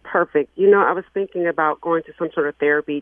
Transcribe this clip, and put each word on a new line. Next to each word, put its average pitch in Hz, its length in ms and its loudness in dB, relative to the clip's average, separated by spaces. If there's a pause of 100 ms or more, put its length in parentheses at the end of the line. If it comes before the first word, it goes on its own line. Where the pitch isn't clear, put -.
perfect. 170 540 -2
You 196 120 4
know, 202 120 6
I 139 100 2
was 185 220 -6
thinking 185 340 -4
about 156 320 -2
going 165 240 -2
to 156 160 -20
some 170 140 -4
sort 147 160 -2
of 143 80 -12
therapy 147 440 0